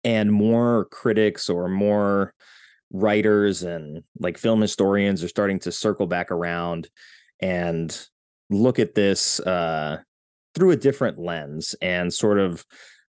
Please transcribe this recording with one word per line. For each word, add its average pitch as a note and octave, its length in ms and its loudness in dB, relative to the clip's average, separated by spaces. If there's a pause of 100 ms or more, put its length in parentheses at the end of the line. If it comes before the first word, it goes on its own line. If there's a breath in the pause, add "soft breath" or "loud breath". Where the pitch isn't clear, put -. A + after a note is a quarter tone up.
And G#2+ 260 2
more A2+ 540 2
critics G#2+ 640 0
or F2 180 -2
more G2+ 680 0 (580 soft breath)
writers G#2 720 2
and, D#2+ 400 -10 (160)
like, F2+ 180 -4
film A2+ 240 2
historians G2+ 640 2
are F2 60 -6
starting G2 300 -2
to F2 140 -6
circle G#2 340 -2
back F2 240 -4
around E2+ 580 -4 (520 loud breath)
and E2+ 680 -4 (420)
look A#2+ 300 2
at A2 160 0
this, G2 460 0
uh, D#2+ 600 -2 (540)
through F#3 160 4
a D3+ 60 2
different C3 420 0
lens D#2+ 640 -8
and F2+ 320 -2
sort G#2 260 2
of F2+ 260 -2 (520 loud breath)